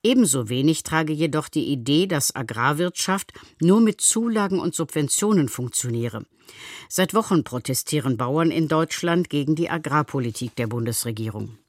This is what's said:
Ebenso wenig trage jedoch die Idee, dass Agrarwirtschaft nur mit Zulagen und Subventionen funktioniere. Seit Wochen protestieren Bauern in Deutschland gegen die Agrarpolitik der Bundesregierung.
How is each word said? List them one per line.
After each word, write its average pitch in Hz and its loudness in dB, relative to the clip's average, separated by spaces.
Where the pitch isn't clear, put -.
Ebenso 208 4
wenig 135 0
trage 160 0
jedoch 156 -2
die - -2
Idee, 143 2
dass 165 -2
Agrarwirtschaft 147 -2
nur 190 6
mit 214 4
Zulagen 220 0
und 175 -2
Subventionen 160 0
funktioniere. 117 -4
Seit - 0
Wochen 190 2
protestieren 127 -2
Bauern 143 0
in 156 0
Deutschland 165 0
gegen 147 0
die 165 -2
Agrarpolitik 135 -2
der 117 -2
Bundesregierung. 110 -6